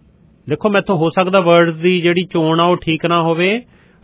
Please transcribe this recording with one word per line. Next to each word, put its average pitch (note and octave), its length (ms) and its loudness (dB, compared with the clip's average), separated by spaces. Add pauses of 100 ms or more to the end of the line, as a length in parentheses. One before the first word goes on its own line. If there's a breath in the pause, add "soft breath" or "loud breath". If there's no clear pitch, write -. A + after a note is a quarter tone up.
(500)
ਦੇਖੋ, D3+ 200 -4
ਮੈਥੋਂ G3+ 280 0
ਹੋ D#3+ 120 0
ਸਕਦਾ F#3 300 0
ਵਰਡਸ E3+ 360 2
ਦੀ F3 260 0
ਜਿਹੜੀ F3 200 0
ਚੋਣ E3 380 -2
ਆ E3+ 40 2
ਉਹ F3 140 2
ਠੀਕ D#3+ 280 -6
ਨਾ E3+ 160 0
ਹੋਵੇ, F3 400 -2 (420 soft breath)